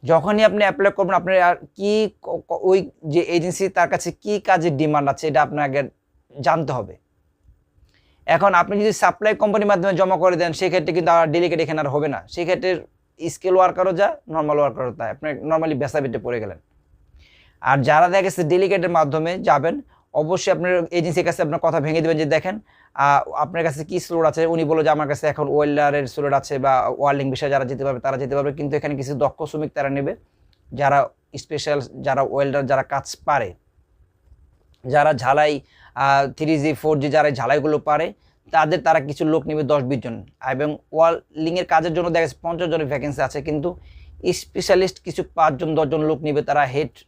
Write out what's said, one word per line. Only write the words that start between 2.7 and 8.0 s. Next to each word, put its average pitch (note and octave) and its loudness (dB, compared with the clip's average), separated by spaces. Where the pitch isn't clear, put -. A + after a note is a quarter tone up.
যে D3+ 0
এজেন্সি F3 -2
তার E3+ 0
কাছে F3 -4
কি G#3 -4
কাজের E3+ 0
ডিমান্ড D3 0
আছে, - -4
এটা D3+ 2
আপনাকে C#3+ -2
জানতে D3+ 0
হবে। G#2+ -8